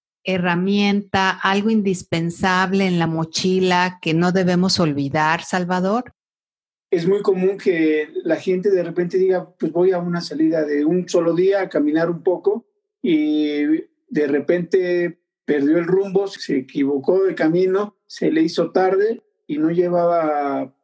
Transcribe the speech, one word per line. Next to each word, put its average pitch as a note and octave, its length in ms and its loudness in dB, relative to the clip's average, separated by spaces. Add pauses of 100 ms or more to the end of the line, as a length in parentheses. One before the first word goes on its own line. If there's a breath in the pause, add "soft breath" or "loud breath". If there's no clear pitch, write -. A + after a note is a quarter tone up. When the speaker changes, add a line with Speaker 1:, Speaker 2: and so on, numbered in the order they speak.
(220)
Speaker 1:
herramienta, F#3+ 1080 0
algo G3 400 0
indispensable F#3 1160 0
en F3 140 0
la E3 80 0
mochila F3+ 920 0
que D#3+ 140 -2
no F3 160 2
debemos F3+ 480 2
olvidar, D#3 640 0
Salvador? F#3 680 -4 (760)
Speaker 2:
Es E3+ 180 0
muy G3+ 140 2
común F#3+ 360 0
que D#3 500 0 (140)
la D#3+ 140 0
gente F#3 340 -2
de F3+ 140 2
repente F3 340 -2
diga, F#3 400 0
"Pues D#3 140 -4
voy F3+ 180 2
a F3+ 80 0
una F3 220 -4
salida D#3+ 440 0
de D3 200 0
un F3 240 0
solo E3+ 260 0
día F#3+ 280 2
a F3 60 -4
caminar D#3 400 0
un E3+ 140 -6
poco", G3 460 0 (340)
y D3+ 640 0 (440)
de D3+ 200 0
repente F3 920 0 (240)
perdió D3 340 2
el E3+ 80 -2
rumbo, G3 420 0
se - 300 -6
equivocó C#3+ 680 0
de F3 100 0
camino, F#3 600 0 (100)
se - 240 -4
le D#3+ 120 2
hizo E3+ 280 -2
tarde F#3+ 540 0 (240)
y D3 100 -6
no D#3+ 120 0
llevaba E3 1000 0 (120)